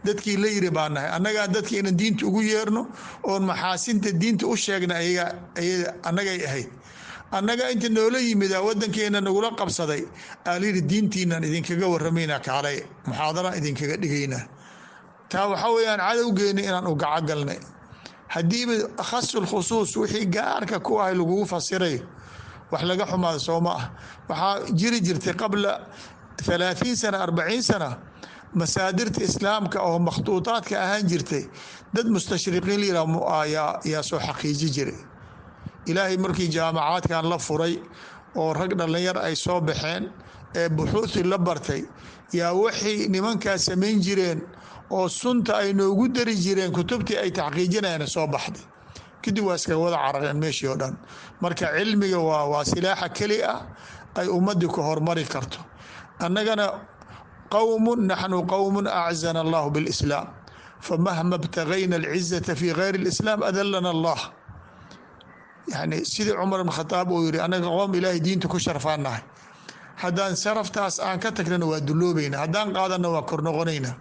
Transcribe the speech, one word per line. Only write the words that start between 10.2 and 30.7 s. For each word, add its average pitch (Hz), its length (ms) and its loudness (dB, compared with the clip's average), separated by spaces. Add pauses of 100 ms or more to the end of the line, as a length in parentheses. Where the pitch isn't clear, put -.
aa 175 120 0
la 196 80 0
yiri, 185 160 2
"Diintiinaan 180 640 0
idinkaga 170 440 0
warramaynaa, 160 520 0
kaalay, 139 380 -2 (280)
muxaadara 156 520 -2
idinkaga 147 380 -2
dhigaynaa." 143 500 -2 (840)
Taa 196 220 0
waxa 196 240 0
weeyaan, 220 260 2
cadowgeenna 202 640 2
inaan 185 240 0
u 160 80 2
gacan 151 320 0
galnay. 147 320 -2 (680)
Haddiiba 233 460 0 (240)
akhasul 233 480 -2
khusuus 214 500 0
wixii 214 340 0
gaarka 208 500 0
ku 214 180 0
ahay 185 160 2
lagugu 185 320 2
fasiray, 175 560 -2 (680)
wax - 120 -2
laga 185 240 0
xumaado 175 320 0
soo 170 220 0
ma 175 180 2
ah. 123 120 -6 (380)
Waxaa 185 460 0
jiri 226 260 2
jirtay 175 340 0
qabla 202 520 0 (500)
thalaathiin 180 600 0
sana, 202 260 0
arbaciin 175 400 0
sana, 160 360 0 (560)
masaadirta 190 680 0
Islaamka 202 600 0
oo 170 160 2
makhtuutaadka 190 840 0